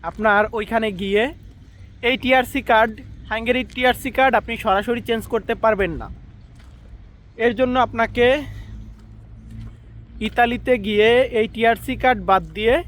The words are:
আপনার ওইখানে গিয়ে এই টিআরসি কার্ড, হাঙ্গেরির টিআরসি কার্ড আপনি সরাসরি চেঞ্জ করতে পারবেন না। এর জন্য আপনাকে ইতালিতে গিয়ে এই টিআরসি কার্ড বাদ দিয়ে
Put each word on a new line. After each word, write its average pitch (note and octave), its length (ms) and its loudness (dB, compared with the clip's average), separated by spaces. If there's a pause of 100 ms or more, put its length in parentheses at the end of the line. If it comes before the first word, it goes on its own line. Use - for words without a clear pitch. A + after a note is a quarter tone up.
আপনার G#3 500 2
ওইখানে A3 400 -2
গিয়ে G3+ 420 -2 (680)
এই B3 140 2
টিআরসি B3+ 460 0
কার্ড, A3 380 2 (280)
হাঙ্গেরির A3+ 460 -2
টিআরসি B3 360 0
কার্ড C4 240 2
আপনি A#3 220 0
সরাসরি A3 440 -2
চেঞ্জ A3+ 260 -4
করতে A3+ 280 -4
পারবেন G3+ 360 0
না। B2 200 -10 (1300)
এর A#3 180 0
জন্য B3+ 240 0
আপনাকে A#3+ 640 2 (1800)
ইতালিতে A#3+ 580 0
গিয়ে G#3+ 440 4
এই A#3 260 0
টিআরসি A3+ 480 0
কার্ড A#3+ 260 2
বাদ F#3 200 2
দিয়ে G#3+ 460 0